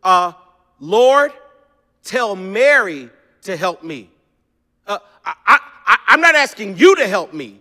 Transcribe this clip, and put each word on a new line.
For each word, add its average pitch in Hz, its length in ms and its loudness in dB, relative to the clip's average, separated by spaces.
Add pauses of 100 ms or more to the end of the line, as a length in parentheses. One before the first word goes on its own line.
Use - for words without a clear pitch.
Uh, 180 300 2 (480)
"Lord, 254 520 2 (680)
tell 226 320 -4
Mary 190 760 -2 (320)
to 190 140 -10
help 170 280 -8
me." 139 260 -14 (760)
Uh, 202 120 -8 (260)
I, 175 100 -10 (120)
I, 262 120 2 (280)
I, 226 120 2 (100)
I'm 302 120 4
not 330 140 4
asking 214 440 -4
you 370 180 6
to 277 100 -2
help 185 260 -6
me. 120 280 -16